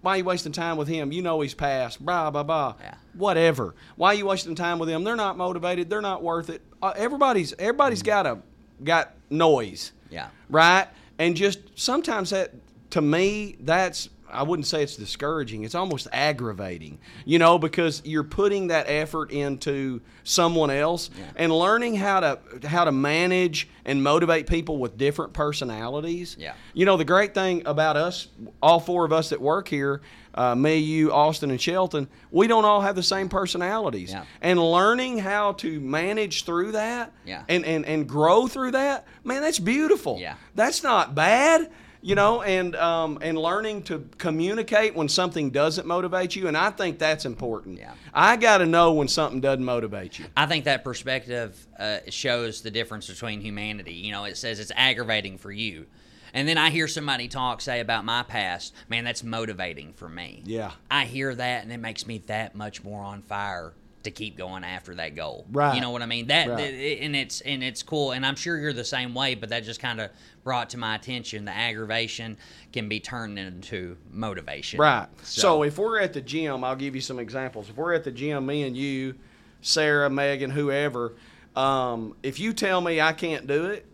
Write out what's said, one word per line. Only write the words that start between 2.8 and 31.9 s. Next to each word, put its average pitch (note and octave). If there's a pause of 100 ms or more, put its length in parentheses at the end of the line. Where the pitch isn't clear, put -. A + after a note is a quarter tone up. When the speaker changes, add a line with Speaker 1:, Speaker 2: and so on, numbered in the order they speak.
Speaker 2:
Yeah. - (180)
Speaker 1:
Whatever. E3 (200)
"Why F#3
are G#3
you G3+
wasting F#3
time E3+
with E3
them? D#3+
They're A3+
not G3
motivated. F3+
They're G#3
not G3
worth E3
it." E3 (200)
Uh, F#3+
everybody's, A#3+
everybody's A#3+
Speaker 2:
Mm-hmm. F3+
Speaker 1:
got G3+
a, A#2 (460)
got D#3+ (160)
noise. C#3+ (160)
Speaker 2:
Yeah. D2+ (220)
Speaker 1:
Right? E3+ (300)
And E3+
just G3 (160)
sometimes B3+
that, F#3+ (380)
to E3+
me, G3
that's, E3+ (200)
I B2
wouldn't D#3
say D#3
it's C#3+
discouraging. A#2
It's A2
almost E3+
aggravating, G2+ (260)
you D#3
know, E3
because D#3+
you're D3+
putting G3
that D#3+
effort D3+
into C#3 (220)
someone E3+
else D#3
Speaker 2:
Yeah. F#2+ (100)
Speaker 1:
and E3
learning A3
how G3
to, D3 (280)
how E3+
to D#3+
manage D#3+ (160)
and C#3
motivate D#3+
people D#3+
with A2
different C#3+
personalities. D3
Speaker 2:
Yeah. D2+ (200)
Speaker 1:
You F3+
know, F#3+
the D3+
great F#3+
thing F#3
about D3+
us, E3+ (340)
all E3
four F3
of D3+
us D#3+
that -
work D#3+
here, C#3 (340)
uh, B2
me, D#3
you, D#3
Austin, D3+
and B2
Shelton, E3+ (240)